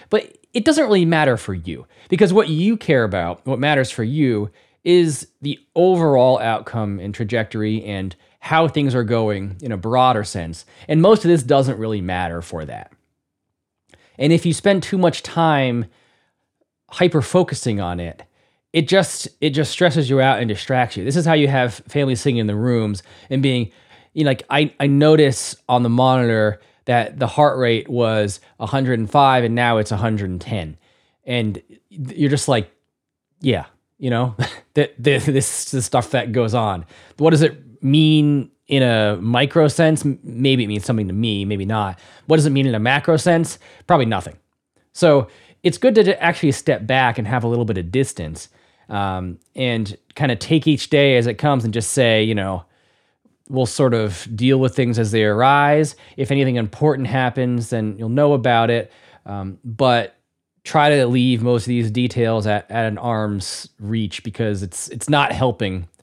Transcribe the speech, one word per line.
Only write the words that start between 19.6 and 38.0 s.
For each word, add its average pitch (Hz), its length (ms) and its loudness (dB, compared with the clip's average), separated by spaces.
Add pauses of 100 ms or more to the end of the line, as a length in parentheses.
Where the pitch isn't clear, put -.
stresses 156 400 0
you 135 100 2
out 131 200 2
and 120 80 -2
distracts 123 480 -2
you. 92 80 -6
This 135 100 -2
is 170 100 0
how 165 100 2
you 151 120 4
have 127 280 0 (120)
families 135 340 -2
sitting 127 180 0
in 107 100 -2
the 104 80 -2
rooms 110 480 -2 (260)
and 135 140 -2
being, 123 260 0 (440)
you 156 100 0
know, 143 60 2
like, - 200 -2
I, 151 300 0
I 143 80 2
notice 147 640 4 (140)
on 123 160 2
the 120 40 0
monitor 120 720 2 (260)
that 120 340 -2
the 123 80 -2
heart 147 300 2
rate 117 300 -2
was 110 520 -2 (180)
a 117 80 -8
hundred 127 320 0
and 110 100 -4
five 131 360 4
and 117 100 -2
now 120 220 2
it's 107 160 -2
a 107 40 -2
hundred 101 340 -2
and 90 100 -8
ten. 85 360 -8 (480)
And 117 380 -4 (260)
you're 147 400 -4
just 139 200 -2
like, 117 240 0 (680)
"Yeah, 110 260 -2 (320)
you 131 120 -6
know, 120 240 -2 (200)
<laughs> - 200 -20
that, 147 240 0
this, 131 280 0
this 135 400 -2
is - 40 -14
the 131 120 -2
stuff - 280 -2
that 120 220 -2
goes 113 220 0
on." 98 320 -4 (320)
What 156 120 4
does 156 120 6
it - 420 -2
mean 147 640 2 (160)